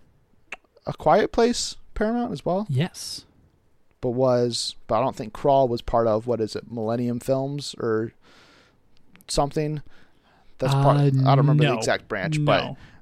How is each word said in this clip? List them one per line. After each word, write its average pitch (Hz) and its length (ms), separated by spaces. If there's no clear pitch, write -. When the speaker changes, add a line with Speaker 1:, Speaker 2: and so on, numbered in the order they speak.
Speaker 1:
A 147 60
Quiet 196 400
Place - 440
Paramount 226 380
as - 120
well? 190 240
Speaker 2:
Yes. - 560
Speaker 1:
But 123 100
was, 123 680
but 113 100
I 120 60
don't - 140
think 110 160
Crawl 135 360
was 117 140
part 117 240
of, 110 200
what 113 140
is 110 140
it, - 160
Millennium 120 480
Films 135 600
or 113 320
something? 151 540
That's 131 160
part, 139 220
Speaker 2:
Uh, 143 60
Speaker 1:
I 143 80
don't 131 280
remember 147 260
Speaker 2:
no. 139 80
Speaker 1:
the 113 60
exact 113 300
branch, 107 300
Speaker 2:
No. 131 380